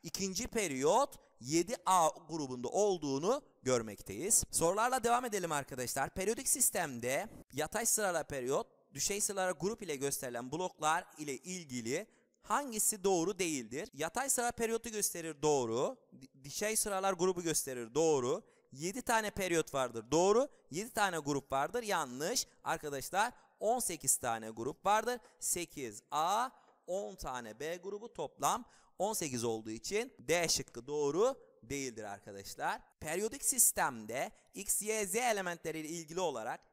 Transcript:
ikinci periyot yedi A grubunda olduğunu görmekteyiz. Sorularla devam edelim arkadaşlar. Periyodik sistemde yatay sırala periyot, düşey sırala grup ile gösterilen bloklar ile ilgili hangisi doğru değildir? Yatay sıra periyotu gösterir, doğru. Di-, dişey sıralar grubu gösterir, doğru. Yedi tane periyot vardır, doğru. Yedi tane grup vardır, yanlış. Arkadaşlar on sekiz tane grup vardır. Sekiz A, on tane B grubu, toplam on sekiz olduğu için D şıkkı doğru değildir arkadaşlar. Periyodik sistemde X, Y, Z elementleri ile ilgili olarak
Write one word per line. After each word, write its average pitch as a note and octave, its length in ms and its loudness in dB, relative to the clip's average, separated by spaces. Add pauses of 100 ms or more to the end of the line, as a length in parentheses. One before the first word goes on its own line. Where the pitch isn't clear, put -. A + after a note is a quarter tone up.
ikinci G3 440 -4
periyot F#3+ 720 2 (220)
yedi E3+ 360 0 (100)
A F3 220 6 (200)
grubunda B2+ 400 -4
olduğunu F3+ 720 2 (200)
görmekteyiz. A#2+ 880 0
Sorularla G#3+ 540 2
devam A#3+ 200 4
edelim F#3 280 -2
arkadaşlar. C3+ 580 -2
Periyodik G#3 380 -2
sistemde D#3 800 2 (240)
yatay D#3+ 340 -2
sırala F3+ 360 2
periyot, C#3 440 -2 (280)
düşey G3+ 260 -2
sırala F#3+ 300 0
grup F#3+ 320 -4
ile D#3 140 -4
gösterilen B2+ 560 -4
bloklar E3 520 0 (140)
ile C#3+ 180 -6
ilgili D3+ 680 -6 (360)
hangisi G#3+ 640 -2
doğru F#3+ 340 2
değildir? D3+ 560 -2
Yatay E3+ 360 -2
sıra A#3+ 220 2
periyotu A3+ 380 -2
gösterir, E3 520 -4
doğru. C#3+ 540 4 (240)
Di-, C3+ 240 -20
dişey G#3 320 -2
sıralar G3 360 0
grubu F#3 300 2
gösterir, B2+ 520 -2
doğru. D3+ 480 4 (300)
Yedi F3 300 -6
tane A3 280 2
periyot E3+ 440 0
vardır, A#2 360 -2
doğru. G3+ 380 6 (220)
Yedi G3 200 -6
tane F#3+ 280 2
grup C#3 340 -2
vardır, D#3 300 0
yanlış. D#3+ 640 -2 (180)
Arkadaşlar D#3 680 -2 (280)
on A3+ 180 2
sekiz D#3+ 380 0
tane A2+ 340 -2
grup A#2 360 -6
vardır. A3 340 2 (200)
Sekiz C3+ 680 -6
A, G3 380 0 (380)
on G3 280 -6
tane A#2+ 460 -8
B D#3+ 160 -4
grubu, G3+ 380 -10
toplam E3+ 500 0 (340)
on G3+ 140 0
sekiz B2+ 320 -2
olduğu A2 260 -2
için G3+ 480 -4
D D#3+ 300 2
şıkkı B2 380 -2
doğru D3+ 480 2 (280)
değildir A#2+ 420 -6
arkadaşlar. G#2 760 -8 (200)
Periyodik G#3 440 -4
sistemde D3+ 840 2 (240)
X, G3 280 -2
Y, G#3+ 240 0
Z F3+ 80 -4
elementleri F3+ 640 0
ile D#3 100 -8
ilgili E3 320 -6
olarak C3+ 400 -2 (120)